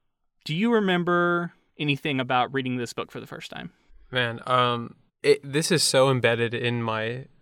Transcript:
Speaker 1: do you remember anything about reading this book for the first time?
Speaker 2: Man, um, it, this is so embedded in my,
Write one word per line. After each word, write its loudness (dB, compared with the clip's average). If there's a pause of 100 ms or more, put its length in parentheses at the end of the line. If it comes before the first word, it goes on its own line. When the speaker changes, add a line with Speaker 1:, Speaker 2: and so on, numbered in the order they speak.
(440)
Speaker 1:
do -6
you 2
remember 0 (240)
anything -2
about 0
reading -4
this -6
book -8
for -12
the -14
first -16
time? -14 (380)
Speaker 2:
Man, -2
um, 0 (260)
it, 4
this -2
is 2
so 6
embedded 2
in -2
my, -4 (160)